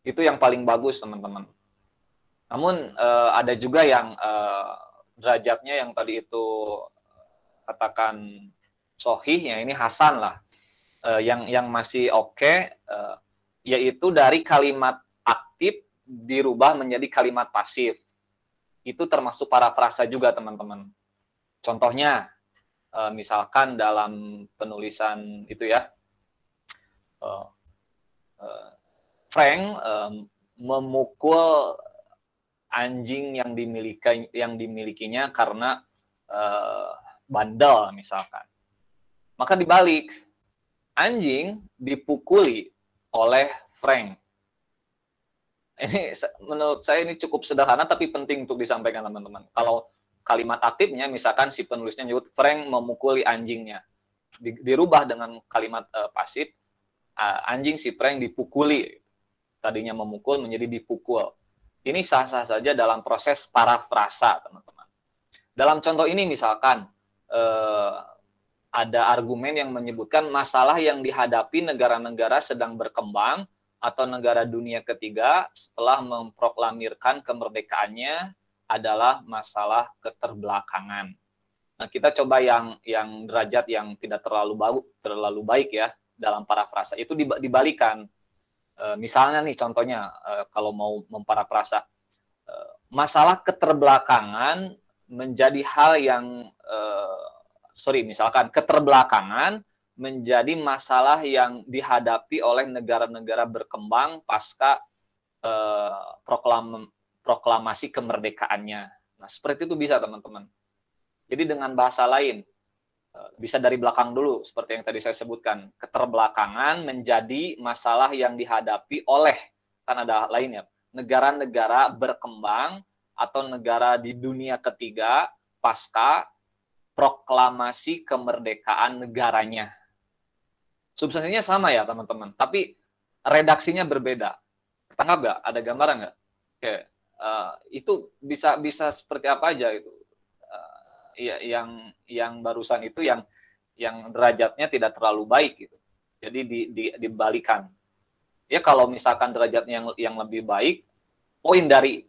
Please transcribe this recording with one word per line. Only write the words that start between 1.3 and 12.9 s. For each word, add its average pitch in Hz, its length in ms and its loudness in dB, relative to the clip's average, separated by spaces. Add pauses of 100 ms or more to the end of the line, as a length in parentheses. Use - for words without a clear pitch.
Namun, 156 440 -4
eh, 120 400 4
ada 123 240 2
juga 127 280 2
yang, 117 280 4
eh, 104 580 -4 (460)
derajatnya 120 640 0
yang 120 120 -8
tadi 113 280 -4
itu, 113 240 -6 (1200)
katakan 107 840 -6 (480)
sohih, 139 560 -2
ya 110 80 -4
ini 131 120 -6
hasan 131 480 2
lah. 98 200 -6 (600)
Eh, 113 240 0
yang, 120 240 0
yang 123 200 0
masih 120 440 -2
oke, 139 400 2 (160)
eh, 104 460 -12 (460)